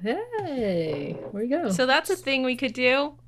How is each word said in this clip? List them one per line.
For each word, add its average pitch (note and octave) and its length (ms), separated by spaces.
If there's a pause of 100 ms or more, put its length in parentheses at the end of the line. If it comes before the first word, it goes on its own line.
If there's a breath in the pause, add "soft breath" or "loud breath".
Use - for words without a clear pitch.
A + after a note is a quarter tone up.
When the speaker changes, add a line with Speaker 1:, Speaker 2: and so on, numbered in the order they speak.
Speaker 1:
Hey, G#3+ 1160
there - 140
we G#3 160
go. C#4+ 220
Speaker 2:
So F#3+ 160
that's C#4+ 240
a F#4 60
thing C4+ 260
we B3+ 140
could B3 180
do. C4 400 (140)